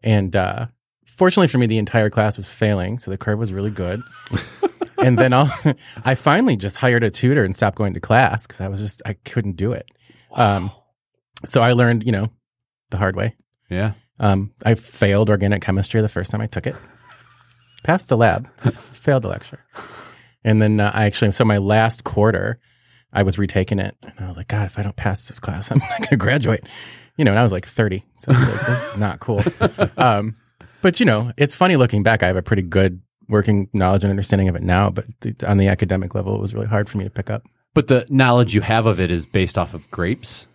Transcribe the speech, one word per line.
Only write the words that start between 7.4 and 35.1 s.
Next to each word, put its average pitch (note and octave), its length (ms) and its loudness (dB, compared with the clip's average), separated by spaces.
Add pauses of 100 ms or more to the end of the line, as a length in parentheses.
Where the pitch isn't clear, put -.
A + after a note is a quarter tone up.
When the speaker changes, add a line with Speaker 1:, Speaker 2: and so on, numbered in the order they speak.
Speaker 1:
and F#2+ 100 -2
stopped G#2 240 0
going G2 160 -2
to - 60 -8
class A2+ 480 2
'cause - 120 -18
I F#2+ 60 -6
was F#2+ 140 -8
just, G#2 260 -10
I G#2+ 60 -8
couldn't G2 420 -6
do F#2+ 180 -4
it. - 160 -10 (440)
Um, G2+ 340 2
Speaker 2:
Wow. - 160 -12 (640)
Speaker 1:
so B2 160 2
I A#2+ 120 4
learned, A#2+ 300 2
you B2 60 0
know, G#2+ 220 -2 (580)
the - 60 -6
hard F#2 180 0
way. G#2 220 -4 (340)
Speaker 2:
Yeah. G#2 220 -2 (260)
Speaker 1:
Um, G2 320 0 (160)
I A2+ 80 4
failed G#2 560 0
organic G2+ 320 0
chemistry G2 400 -2
the G#2+ 60 -2
first - 240 -6
time - 80 -6
I G#2+ 80 -6
took - 180 -8
it. - 80 -6 (1080)
Passed F3 240 0
the B2 80 2
lab, A2 440 2
<laughs> - 0 -
failed - 640 -2
the F#2+ 60 -6
lecture. - 320 -12 (840)
And G#2+ 180 4
then, G#2+ 200 4
uh, G2+ 120 2
I G#2+ 120 0
actually, G#2 260 0
so A#2 140 0
my G#2 140 2
last A2 440 2
quarter, G#2 560 -2 (540)
I G2+ 100 2
was F#2+ 160 0
retaking G2 400 -2
it. F#2+ 240 -6
And - 160 -20
I F#2+ 80 -10
was F2 100 -12
like, E2+ 120 -14
"God, G#2 180 -2
if F#2+ 140 -8
I - 20 -4
don't G2+ 140 -6
pass - 320 -4
this - 100 -16
class, - 320 -8
<laughs> - 0 -
I'm - 80 4
not F#5 220 -2
gonna - 160 -2
graduate." A2+ 500 0 (500)
You D#3 80 0
know, A2 60 4
and G#2 80 4
I A#2+ 60 4
was, G#2 80 2
like, F#2 140 -4
thirty. G#2 380 -2 (140)
So - 140 -2
I B2 80 4
was B2+ 160 4
like, A#2+ 100 -6
"This B2 160 -2 (120)
is - 20 -8
not G2+ 240 -4
cool." G#2 220 -2 (260)
<laughs> - 280 -2
Um, A2 380 0 (480)
but, F3+ 180 2
you A#3+ 60 4
know, A#2 300 0
it's D3 180 0
funny F3+ 220 4
looking A2+ 260 4
back. A2 220 4
I - 20 2
have F#2 100 0
a F2+ 60 -2
pretty G2 200 0
good F2+ 380 0 (280)
working G#2 460 2
knowledge F#2+ 300 2
and G2+ 60 2
understanding G2 380 0
of F2 80 -2
it - 60 -6
now, F#2 260 2
but F2+ 160 -4 (160)